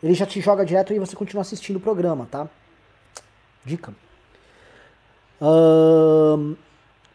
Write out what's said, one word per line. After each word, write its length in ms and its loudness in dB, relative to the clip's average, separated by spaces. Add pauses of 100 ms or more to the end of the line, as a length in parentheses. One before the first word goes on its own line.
ele 140 0
já 100 -2
te 160 -8
joga 240 0
direto 280 -2
e 80 -4
você 160 -10
continua 240 -10
assistindo 340 -12
o 60 -8
programa, 500 -4
tá? 180 -10 (1160)
Dica. 280 -12 (1500)
Ahn, 1120 4 (600)